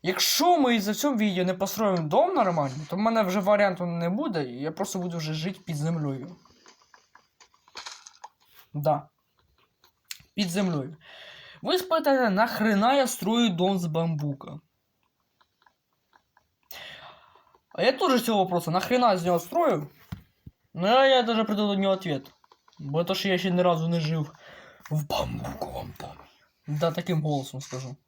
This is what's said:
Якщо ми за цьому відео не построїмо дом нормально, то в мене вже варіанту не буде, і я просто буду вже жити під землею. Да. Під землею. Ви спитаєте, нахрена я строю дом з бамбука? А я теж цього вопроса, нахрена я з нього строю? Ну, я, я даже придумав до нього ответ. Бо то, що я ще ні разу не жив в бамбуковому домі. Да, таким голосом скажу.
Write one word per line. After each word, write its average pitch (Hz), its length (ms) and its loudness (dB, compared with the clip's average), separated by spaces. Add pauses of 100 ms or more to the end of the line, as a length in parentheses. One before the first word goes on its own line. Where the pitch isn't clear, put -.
Якщо 320 520 4
ми 240 220 4
за 202 120 -2
цьому 277 240 0
відео 185 280 2
не 185 80 0
построїмо 185 540 0
дом 302 260 4
нормально, 165 420 2 (140)
то 170 60 -6
в 190 40 -4
мене 226 240 2
вже 185 160 0
варіанту 196 460 2
не 170 240 -2
буде, 202 340 -2
і 123 160 -8
я 151 120 -4
просто 196 280 -6
буду 175 180 -6
вже 156 160 -4
жити 170 320 -6
під 160 100 -6
землею. 147 600 -4 (2500)
Да. 147 360 -2 (1300)
Під 196 140 -2
землею. 165 480 -2 (640)
Ви 349 160 0
спитаєте, 311 520 2
нахрена 214 640 2
я 269 140 4
строю 226 420 2
дом 185 300 0
з 175 60 -2
бамбука? 151 720 -4 (3250)
А - 100 -2
я 254 80 6
теж 269 320 2
цього 208 200 2
вопроса, 175 280 -2
нахрена 233 400 2
я 185 60 2
з 170 80 -4
нього 175 140 2
строю? 185 480 0 (880)
Ну, 175 140 -2
я, 262 180 6
я 254 180 6
даже 220 200 0
придумав 208 320 0
до 190 60 0
нього 196 120 2
ответ. 180 380 -4 (480)
Бо 151 240 -2
то, 190 120 -2
що 196 140 -2
я 185 80 2
ще 185 140 -2
ні 175 100 2
разу 165 260 2
не 170 120 0
жив 156 340 -2 (560)
в 151 180 -2
бамбуковому - 800 -6 (100)
домі. - 140 -14 (540)
Да, 151 240 0
таким 170 300 -2
голосом 139 400 -4
скажу. 131 340 -12 (120)